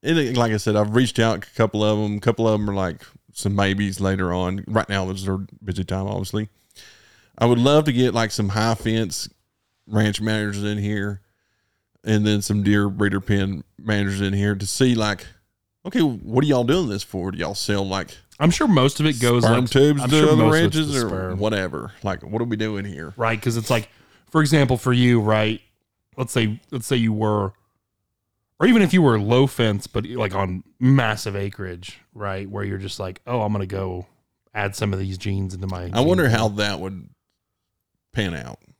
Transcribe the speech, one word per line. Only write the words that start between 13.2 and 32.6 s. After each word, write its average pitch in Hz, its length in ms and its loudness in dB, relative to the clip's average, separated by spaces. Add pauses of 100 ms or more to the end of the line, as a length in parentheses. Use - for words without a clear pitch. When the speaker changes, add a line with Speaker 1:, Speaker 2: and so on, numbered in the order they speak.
Speaker 1:
pen 98 420 -2 (140)
managers 101 420 -2
in 98 140 0
here 101 220 0
to 98 120 -6
see, 127 280 2
like, 107 300 -2 (600)
okay, 208 160 -2
what 127 420 0
are 151 40 0
y'all 127 180 2
doing 151 240 2
this 95 140 -4
for? 92 280 -6
Do 87 60 -10
y'all 85 180 -6
sell, 98 320 -2
like, 95 220 -6 (320)
Speaker 2:
I'm 165 100 4
sure 302 160 2
most 139 320 4
of 151 60 2
it 143 160 0
goes, 120 220 4
Speaker 1:
sperm 117 180 4
Speaker 2:
like, 123 80 -2
Speaker 1:
tubes 143 320 4
Speaker 2:
I'm 131 80 -2
Speaker 1:
to 147 100 4
Speaker 2:
sure 151 100 6
Speaker 1:
other 143 140 6
Speaker 2:
most 156 160 4
of 170 60 4
it's 151 120 0
Speaker 1:
ranches 151 160 -2
Speaker 2:
the 123 120 0
Speaker 1:
or 101 40 -2
Speaker 2:
sperm. 92 300 -4
Speaker 1:
whatever? 95 520 -4 (120)
Like, 95 200 -6
what 110 180 -6
are 117 40 -2
we 117 120 -2
doing 107 280 -4
here? 82 320 -12
Speaker 2:
Right, 113 240 -2
'cause 117 160 -2
it's 110 120 -6
like, 113 200 0 (400)
for 160 120 2
example, 139 360 4
for 127 160 0
you, 123 280 4
right? 107 400 0 (560)
Let's 127 160 -6
say, 113 260 0 (120)
let's 127 160 -8
say 135 100 0
you 113 160 2
were, 107 400 0 (1080)
or 190 80 4
even 226 140 6
if 185 120 4
you 185 80 6
were 120 180 6
low 120 280 4
fence, 107 400 0
but, - 180 -4
like, 110 300 -4
on 92 280 -2 (160)
massive 117 560 2
acreage, 95 640 -10 (140)
right? 98 360 -8
Where 101 160 -8